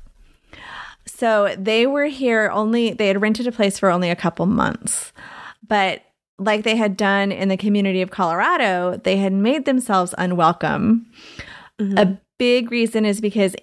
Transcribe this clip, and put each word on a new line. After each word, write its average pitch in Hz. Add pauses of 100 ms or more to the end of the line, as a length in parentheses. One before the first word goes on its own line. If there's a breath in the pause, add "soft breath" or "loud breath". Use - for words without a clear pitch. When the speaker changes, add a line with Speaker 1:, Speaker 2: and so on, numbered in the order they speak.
(1040 loud breath)
Speaker 1:
So 214
they 220
were 285
here 254
only, 220
they 214
had 196
rented 220
a 240
place 202
for 190
only 180
a 170
couple 175
months. - (560 loud breath)
But 196 (380)
like 208
they 220
had 208
done 196
in 196
the 190
community 196
of 185
Colorado, 185
they 190
had 196
made 240
themselves 220
unwelcome. 175 (760 loud breath)
Speaker 2:
Mm-hmm. 196
Speaker 1:
A 185 (200)
big 247
reason 226
is 208
because 202